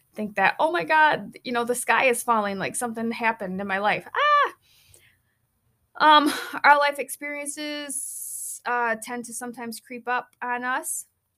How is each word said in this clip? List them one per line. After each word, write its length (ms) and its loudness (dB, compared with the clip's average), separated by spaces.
think 220 -8
that, 220 4
"Oh 140 2
my 120 -2
God, 600 2
you 80 -6
know, 120 0
the 100 -2
sky 300 2
is 180 2
falling, 360 0
like, 160 -4
something 360 -4
happened 500 -2
in 60 -6
my 100 -2
life. 380 0
Ah!" 400 2
Um, 360 6
our 140 10
life 200 2
experiences, 1700 -10
uh, 380 -2
tend 240 -10
to 80 -14
sometimes 460 -12
creep 280 -12
up 320 -4
on 240 -6
us. 440 -6